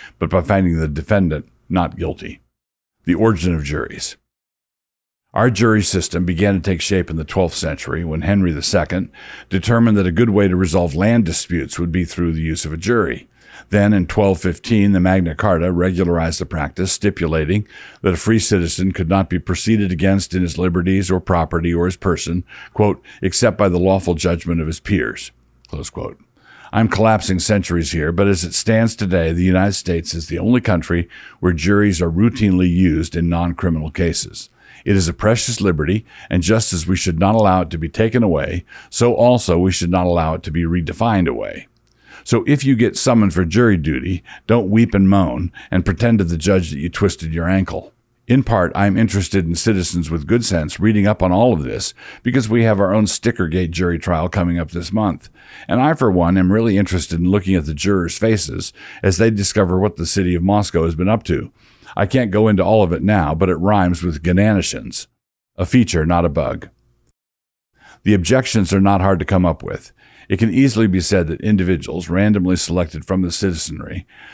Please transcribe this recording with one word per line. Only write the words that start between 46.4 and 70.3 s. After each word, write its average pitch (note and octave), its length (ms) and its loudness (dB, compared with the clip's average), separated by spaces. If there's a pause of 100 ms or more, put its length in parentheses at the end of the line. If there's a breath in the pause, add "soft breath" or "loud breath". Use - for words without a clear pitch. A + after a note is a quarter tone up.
that C#2+ 80 -8
you D#2+ 120 -6
twisted E2+ 420 -2
your E2 160 -2
ankle. F#2+ 460 -2 (320)
In C3 160 2
part, F#2 320 2
I G2+ 120 2
am G2 120 0
interested G2 480 0
in E2+ 80 -2
citizens F2 560 -2
with D#2+ 160 -4
good A#2 180 0
sense D#2 340 -4
reading G#2 280 2
up G#2 160 0
on F2+ 100 2
all A2 220 4
of D#2 80 -2
this A1+ 320 -8 (280 loud breath)
because B2 240 0
we A2+ 180 2
have G#2+ 140 2
our G2 140 2
own G#2+ 140 2
Stickergate F2+ 640 -2
jury E2+ 280 -2
trial E2+ 300 -2
coming F2 300 0
up E2 120 -6
this E2+ 220 -8
month. - 380 -4 (360 loud breath)
And A#2+ 140 0
I, D3+ 140 2
for C3 160 2
one, F2+ 260 2
am F#2 160 4
really A2 240 2
interested F2 420 -2
in F2+ 120 0
looking F#2+ 240 0
at E2 100 0
the D#2 80 -6
jurors' F2 460 -2
faces - 560 -2 (280 loud breath)
as G2 140 2
they A2+ 140 2
discover G2 500 0
what G#2 160 0
the E2+ 80 -6
city F2+ 300 0
of E2+ 80 -2
Moscow G2 420 0
has E2 100 -2
been F2+ 140 -2
up A2 140 0
to. - 280 -4 (460 loud breath)
I G2+ 80 0
can't A#2+ 260 0
go G#2+ 180 4
into F#2+ 140 2
all G#2+ 200 4
of E2+ 100 2
it E2 100 -2
now, F2 320 2
but F2+ 140 0
it F#2 60 0
rhymes F2+ 480 2
with D#2 200 -4
Gananishins. F2+ 840 0 (500)
A F#2 80 -4
feature, F#2 400 2
not E2+ 220 2
a - 20 0
bug. C#2+ 400 -4 (1300 soft breath)
The G#2 100 2
objections G2+ 640 2
are G2 60 4
not G2 200 4
hard F#2+ 200 2
to D#2 40 -4
come F2+ 220 2
up D#2+ 160 -2
with. - 280 -12 (380 soft breath)
It G2+ 100 -2